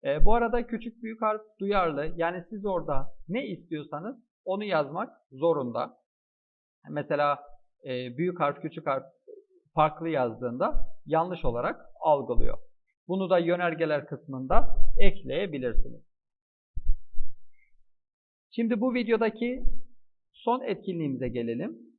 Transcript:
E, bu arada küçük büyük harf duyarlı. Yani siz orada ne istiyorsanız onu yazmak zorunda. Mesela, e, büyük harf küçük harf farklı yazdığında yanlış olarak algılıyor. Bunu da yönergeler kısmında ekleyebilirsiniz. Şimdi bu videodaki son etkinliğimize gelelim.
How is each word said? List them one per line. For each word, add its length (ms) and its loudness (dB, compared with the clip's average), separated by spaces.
E, 200 2
bu 100 8
arada 320 -4
küçük 360 -14
büyük 200 -14
harf 180 -6
duyarlı. 560 -4
Yani 340 -8
siz 160 -12
orada 500 -4
ne 180 -8
istiyorsanız 680 -14
onu 200 -8
yazmak 460 -6
zorunda. 680 -6
Mesela, 500 -4
e, 320 -12
büyük 240 -6
harf 220 -6
küçük 240 -12
harf 180 -6
farklı 340 -4
yazdığında 800 -2
yanlış 380 -4
olarak 360 -6
algılıyor. 580 2
Bunu 220 -4
da 80 2
yönergeler 680 -4
kısmında 680 4
ekleyebilirsiniz. 1040 6
Şimdi 300 -4
bu 140 -4
videodaki 680 -4
son 280 -6
etkinliğimize 680 -8
gelelim. 500 -10